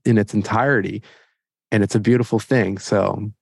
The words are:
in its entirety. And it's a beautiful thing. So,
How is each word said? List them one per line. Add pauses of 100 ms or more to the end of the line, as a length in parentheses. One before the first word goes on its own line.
in
its
entirety. (720)
And
it's
a
beautiful
thing.
So, (100)